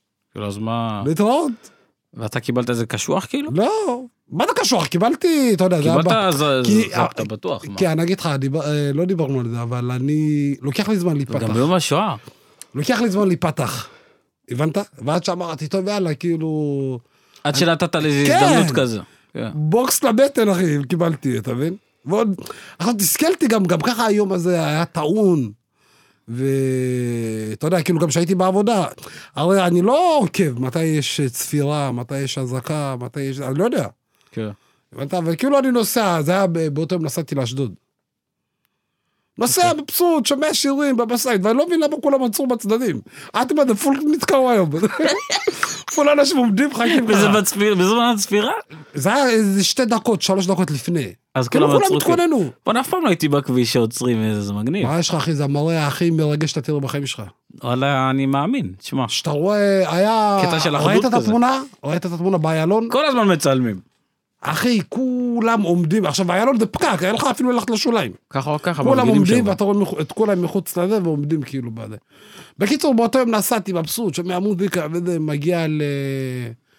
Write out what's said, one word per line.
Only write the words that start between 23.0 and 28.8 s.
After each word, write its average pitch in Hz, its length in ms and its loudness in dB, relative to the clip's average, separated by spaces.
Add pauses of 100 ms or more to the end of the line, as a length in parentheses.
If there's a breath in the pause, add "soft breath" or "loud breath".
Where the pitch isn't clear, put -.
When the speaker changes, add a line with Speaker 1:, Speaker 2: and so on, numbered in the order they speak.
Speaker 2:
גם, 214 160 2
גם 170 160 0
ככה 233 260 0
היום 208 260 2
הזה 175 340 0
היה 151 180 0
טעון. 165 680 0 (800 soft breath)
ואתה 123 1400 -2
יודע, 170 160 2
כאילו, 170 160 0
גם 170 100 2
כשהייתי 165 260 0
בעבודה, 190 500 2 (520 loud breath)